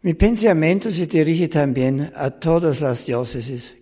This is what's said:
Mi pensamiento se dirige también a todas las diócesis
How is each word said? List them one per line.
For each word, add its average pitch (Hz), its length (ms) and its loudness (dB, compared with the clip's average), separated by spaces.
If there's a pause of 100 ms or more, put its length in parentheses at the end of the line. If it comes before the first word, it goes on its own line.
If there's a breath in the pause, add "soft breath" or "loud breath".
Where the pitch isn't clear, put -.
Mi 175 100 0
pensamiento 196 760 2
se 165 160 -2
dirige 165 400 2
también 135 680 0
a 131 140 -4
todas 160 520 0
las 127 260 -2
diócesis 123 760 -6